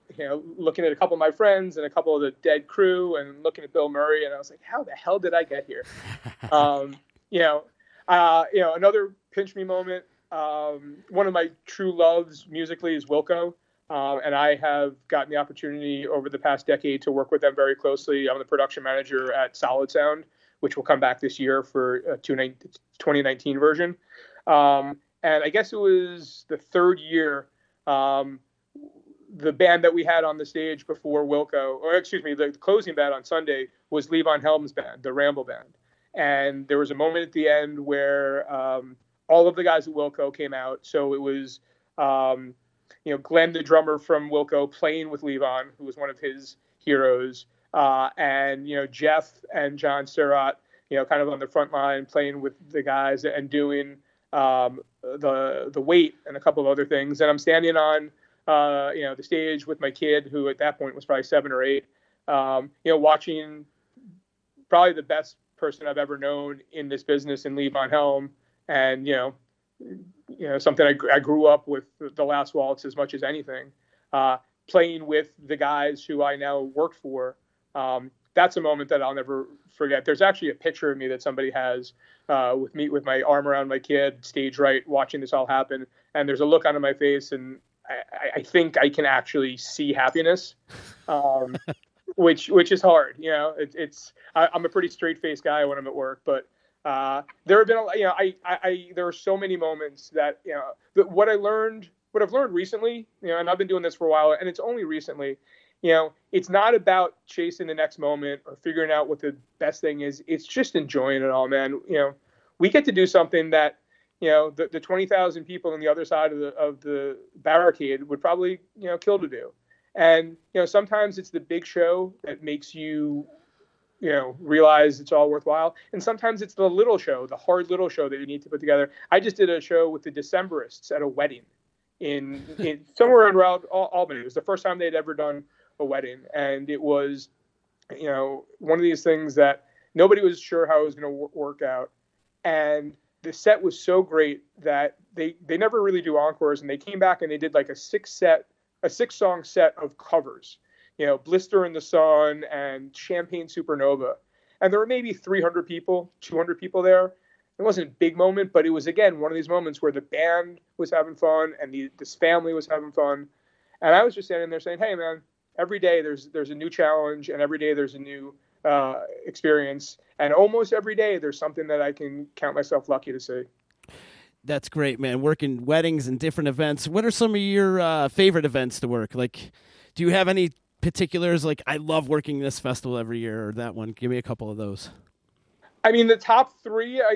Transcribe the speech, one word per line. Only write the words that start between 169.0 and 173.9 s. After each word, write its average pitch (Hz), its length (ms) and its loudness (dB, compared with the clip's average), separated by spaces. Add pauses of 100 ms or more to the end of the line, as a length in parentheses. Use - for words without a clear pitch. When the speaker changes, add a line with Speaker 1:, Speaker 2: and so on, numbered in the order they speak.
Speaker 1:
experience. 143 720 -2 (220)
And 147 140 0
almost 214 400 4
every 214 220 -2
day 208 220 2
there's 147 200 -6
something 156 300 -8
that 147 140 0
I 143 100 -2
can 143 440 -12
count 143 200 -6
myself 143 320 -2
lucky 135 240 -4
to 127 80 -10
see." 127 240 -10 (1000)